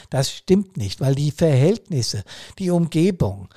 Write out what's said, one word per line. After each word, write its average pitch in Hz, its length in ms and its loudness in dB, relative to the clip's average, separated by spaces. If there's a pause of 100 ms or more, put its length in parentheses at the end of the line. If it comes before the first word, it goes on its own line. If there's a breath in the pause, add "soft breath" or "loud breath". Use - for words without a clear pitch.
Das 131 220 -2
stimmt - 460 0
nicht, 104 240 -6
weil 139 140 2
die 147 160 0
Verhältnisse, 147 920 0 (360 loud breath)
die 185 100 -4
Umgebung, 165 880 0